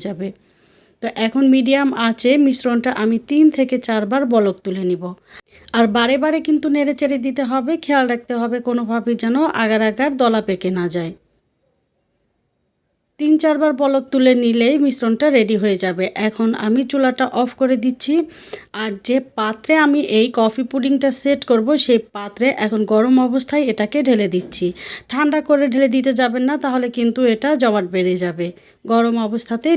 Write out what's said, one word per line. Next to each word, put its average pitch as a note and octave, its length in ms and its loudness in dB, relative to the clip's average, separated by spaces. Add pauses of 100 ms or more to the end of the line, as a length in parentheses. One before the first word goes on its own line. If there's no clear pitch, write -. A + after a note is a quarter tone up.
যাবে। F#3+ 220 -8 (720)
তো A3+ 40 -4 (200)
এখন C4+ 160 0 (120)
মিডিয়াম C4+ 340 2 (180)
আঁচে A#3 240 2 (140)
মিশ্রণটা B3+ 460 0 (120)
আমি A3+ 140 0 (120)
তিন D4+ 160 6 (120)
থেকে B3+ 180 0 (120)
চারবার A3 340 0 (120)
বলক G3+ 320 2
তুলে F#3+ 260 -6
নিব। F3 120 -4 (760)
আর A#3 80 4 (120)
বারে A#3+ 260 2
বারে D#4 240 0
কিন্তু D4+ 280 0
নেড়েচেড়ে C#4+ 500 0
দিতে C4+ 260 -4
হবে, C4+ 220 -2 (100)
খেয়াল C4+ 300 2
রাখতে A#3+ 280 -8
হবে A#3+ 160 -4 (100)
কোনোভাবেই A#3 560 -2
যেন A#3 120 0 (280)
আগার A3 260 2
আগার C4 220 -2 (100)
দলা A3 260 2
পেকে F#3 220 -4 (100)
না F3 60 -2 (100)
যায়। E3+ 160 -6 (2000)
তিন D4+ 220 2
চারবার D4+ 300 2 (100)
বলক C4+ 220 2 (100)
তুলে C4 200 4 (100)
নিলেই A#3 320 2 (100)
মিশ্রণটা B3 420 0 (100)
রেডি A3 260 2
হয়ে G3+ 200 2
যাবে। F#3 220 -2 (220)
এখন A3+ 220 0 (160)
আমি A#3 160 2 (100)
চুলাটা C4 340 0 (160)
অফ B3+ 80 -2 (100)
করে C4 240 2
দিচ্ছি। B3+ 300 -2 (680)
আর A3 100 -4 (160)
যে B3 100 2 (220)
পাত্রে A3 340 -2 (120)
আমি C#4+ 140 2 (200)
এই A#3+ 80 2 (120)
কফি A3 320 0
পুডিংটা C4+ 380 0 (120)
সেট C#4 280 0
করব, A3+ 180 2 (180)
সেই A#3 140 4 (160)
পাত্রে G#3 320 -4 (180)
এখন G#3+ 160 0 (120)
গরম B3 220 4 (120)
অবস্থায় C4+ 440 -2
এটাকে G#3+ 260 -2 (100)
ঢেলে G#3+ 280 2
দিচ্ছি। - 300 -4 (460)
ঠান্ডা D4 360 0
করে C#4+ 260 4
ঢেলে C4+ 220 2
দিতে C4 240 0
যাবেন B3 300 0
না, D4+ 140 -2
তাহলে B3+ 240 -2 (100)
কিন্তু A#3 220 0 (140)
এটা A#3+ 160 -2 (120)
জমাট G#3 320 2
বেঁধে F#3 300 0
যাবে। E3+ 240 -4 (380)
গরম A#3 300 2 (120)
অবস্থাতেই A#3 500 -2